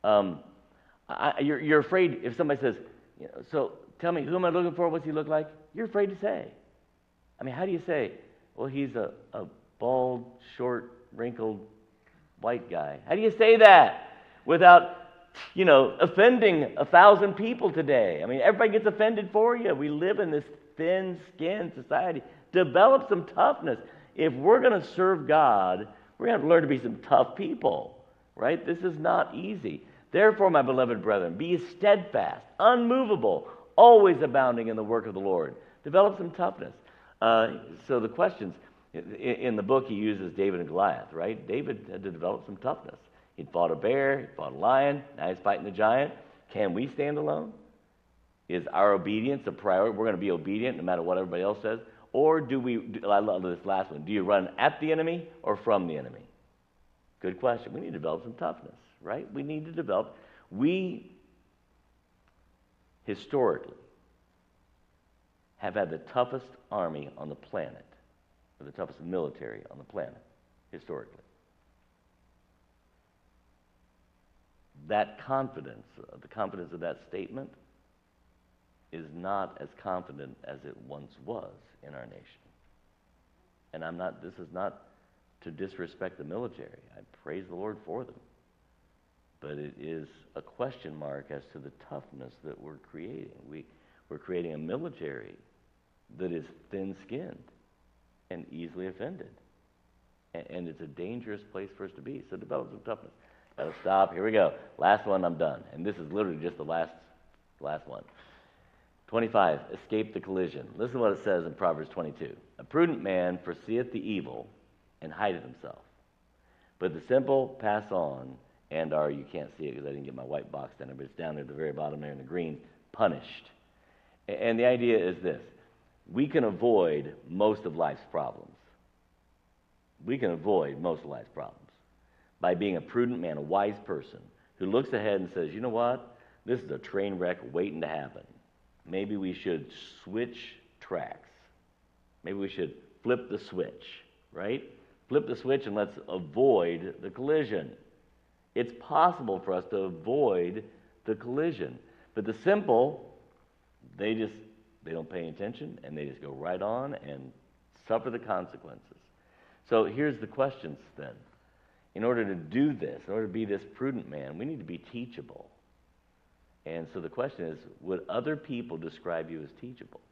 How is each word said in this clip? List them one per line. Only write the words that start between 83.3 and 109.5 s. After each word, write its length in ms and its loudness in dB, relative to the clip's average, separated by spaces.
And 120 -14
I'm 120 -12
not, 260 -10
this 120 -16
is 180 -20
not 300 -10
to 80 -14
disrespect 680 -12
the 60 -14
military. 540 -12
I 40 -20
praise 240 -12
the 80 -16
Lord 280 -10
for 200 -12
them. 100 -20
But 120 -12
it 280 -12
is 280 -12
a 60 -12
question 540 -12
mark 340 -12
as 120 -12
to 60 -18
the 140 -18
toughness 460 -16
that 160 -14
we're 180 -18
creating. 520 -16
We, 160 -18
we're 100 -14
creating 360 -8
a 40 -10
military 760 -12
that 160 -6
is 140 -8
thin-skinned 760 -12
and 200 -14
easily 360 -12
offended. 420 -14
A-, 160 -14
and 160 -10
it's 140 -14
a 60 -14
dangerous 560 -12
place 240 -12
for 80 -14
us 120 -16
to 40 -20
be. 300 -14
So 80 -12
develop 320 -8
some 100 -18
toughness. 320 -12
Gotta 240 -6
stop. 320 2
Here 100 -4
we 80 -2
go. 220 4
Last 280 2
one, 160 0
I'm 140 -2
done. 260 -2
And 100 -10
this 120 -6
is 140 -14
literally 280 -4
just 180 -8
the 80 -12
last, 280 -4
last 260 -8
one. 180 -16
Twenty-five, 520 2